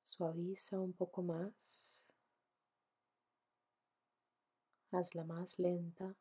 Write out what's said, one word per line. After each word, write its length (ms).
Suaviza 760
un 140
poco 280
más. 840
Hazla 320
más 340
lenta 640